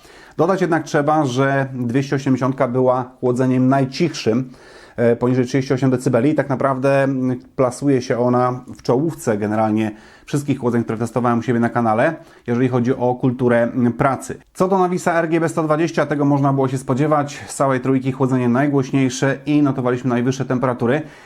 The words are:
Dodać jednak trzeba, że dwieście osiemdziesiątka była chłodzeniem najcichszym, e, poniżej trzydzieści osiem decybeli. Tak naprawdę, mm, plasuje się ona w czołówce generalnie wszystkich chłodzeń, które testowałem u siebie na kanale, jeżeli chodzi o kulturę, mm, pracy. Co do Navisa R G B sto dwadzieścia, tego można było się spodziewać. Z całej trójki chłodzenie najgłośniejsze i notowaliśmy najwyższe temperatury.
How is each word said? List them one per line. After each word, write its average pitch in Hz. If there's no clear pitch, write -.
Dodać 180
jednak 160
trzeba, 151
że 135
dwieście 131
osiemdziesiątka 131
była 127
chłodzeniem 127
najcichszym, 135
e, 117
poniżej 123
trzydzieści 135
osiem 131
decybeli. 127
Tak 139
naprawdę, 135
mm, 127
plasuje 131
się -
ona 123
w -
czołówce 131
generalnie 107
wszystkich 143
chłodzeń, 117
które 113
testowałem 120
u 113
siebie 117
na 117
kanale, 120
jeżeli 123
chodzi 123
o 123
kulturę, 123
mm, 120
pracy. -
Co 185
do 190
Navisa 180
R 165
G 165
B 165
sto 165
dwadzieścia, 156
tego 147
można 139
było 135
się 135
spodziewać. 143
Z -
całej 135
trójki 131
chłodzenie 127
najgłośniejsze 135
i 147
notowaliśmy 127
najwyższe 123
temperatury. 127